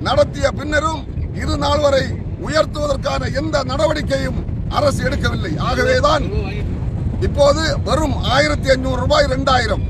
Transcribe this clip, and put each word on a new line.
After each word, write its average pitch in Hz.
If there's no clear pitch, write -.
நடத்திய 277
பின்னரும், 202
இது -
நாள் 285
வரை 269
உயர்த்துவதற்கான 277
எந்த 294
நடவடிக்கையும் 269
அரசு 185
எடுக்கவில்லை. -
ஆகவேதான் 254
இப்போது 285
வெறும் 269
ஆயிரத்தி 285
ஐந்நூறு 254
ரூபாய், -
ரெண்டாயிரம், 254